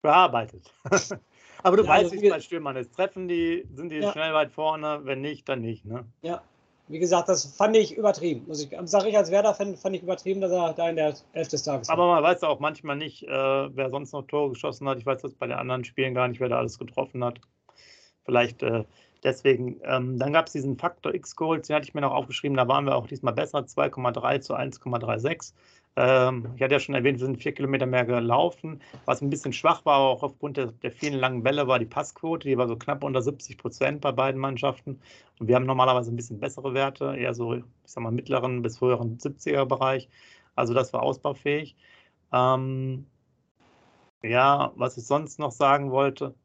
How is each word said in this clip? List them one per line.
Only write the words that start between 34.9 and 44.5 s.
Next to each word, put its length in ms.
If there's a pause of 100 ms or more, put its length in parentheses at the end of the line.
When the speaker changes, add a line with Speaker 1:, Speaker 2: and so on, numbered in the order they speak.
Speaker 1:
Und 80
wir 80
haben 100
normalerweise 460
ein 40
bisschen 220
bessere 340
Werte, 440
eher 180
so, 200
ich 100 (200)
sag 200
mal, 80
mittleren 500
bis 180
höheren 380
siebziger 480
Bereich. 420 (460)
Also 180
das 200
war 100
ausbaufähig. 720 (580)
Ähm, 720 (1160)
ja, 540